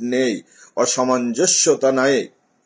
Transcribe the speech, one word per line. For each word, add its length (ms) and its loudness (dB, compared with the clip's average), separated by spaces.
নেই, 400 -2
অসামঞ্জস্যতা 1160 0
নাই, 360 0